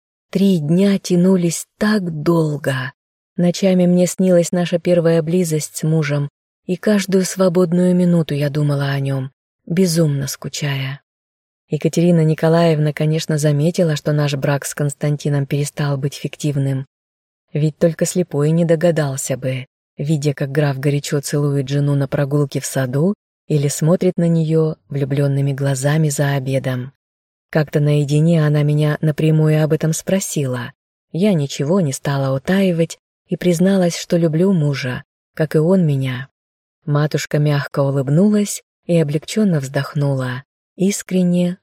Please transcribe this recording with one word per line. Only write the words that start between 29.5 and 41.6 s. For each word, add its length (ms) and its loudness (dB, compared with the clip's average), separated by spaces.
об 100 2
этом 200 0
спросила. 800 -4
Я 200 2
ничего 480 0
не 120 0
стала 440 -2
утаивать 640 0
и 100 -4
призналась, 600 2
что 200 -2
люблю 360 2
мужа, 500 -2
как 220 -2
и 20 6
он 260 4
меня. 440 -2
Матушка 520 -2
мягко 420 -2
улыбнулась 800 0
и 100 2
облегченно 640 0
вздохнула, 840 -4
искренне 880 0